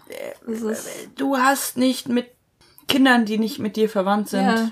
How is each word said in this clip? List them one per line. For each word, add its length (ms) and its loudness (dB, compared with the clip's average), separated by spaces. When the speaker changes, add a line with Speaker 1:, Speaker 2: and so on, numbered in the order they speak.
Speaker 1:
das 160 -6
ist 260 -6
Speaker 2:
du 200 0
hast 400 0
nicht 320 0
mit 180 0
Kindern, 380 4
die 140 -2
nicht 200 -4
mit 160 -4
dir 140 2
verwandt 400 0
sind. 160 0
Speaker 1:
Ja, 260 2